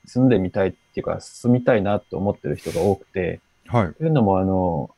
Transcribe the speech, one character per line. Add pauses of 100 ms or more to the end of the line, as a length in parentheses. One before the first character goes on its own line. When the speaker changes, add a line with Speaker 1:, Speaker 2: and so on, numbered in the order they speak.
Speaker 1:
住
ん
で
み
た
い
っ (220)
て
い
う
か、
住
み
た
い
な
と
思
っ
て
る
人
が
多
く
て、 (260)
Speaker 2:
は
い。
Speaker 1:
と
い
う
の
も、
あ
の、